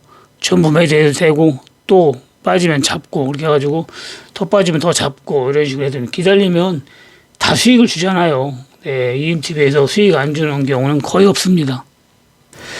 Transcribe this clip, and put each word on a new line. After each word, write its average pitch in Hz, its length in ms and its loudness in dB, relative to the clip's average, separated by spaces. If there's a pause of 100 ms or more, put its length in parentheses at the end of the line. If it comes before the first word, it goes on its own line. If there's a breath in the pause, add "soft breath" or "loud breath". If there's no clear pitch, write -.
(400 soft breath)
전부 175 300 2
매도해도 151 480 2
되고, 156 400 2 (280)
또 170 280 4 (280)
빠지면 175 400 0
잡고, 151 440 -6
그렇게 143 200 -6
해가지고 151 400 0 (460 loud breath)
더 - 140 -6
빠지면 175 340 0
더 170 120 0
잡고, 139 580 -4
이런 147 140 0
식으로 139 220 -4
해도 135 180 -6
기다리면 180 800 0 (560 soft breath)
다 - 160 0
수익을 233 320 4
주잖아요. 160 720 -2 (260)
네, 127 360 -4
이엠티비에서 147 680 0
수익 202 280 2
안 143 200 -2
주는 143 320 -2
경우는 135 340 0
거의 185 260 2
없습니다. 156 580 0 (960 loud breath)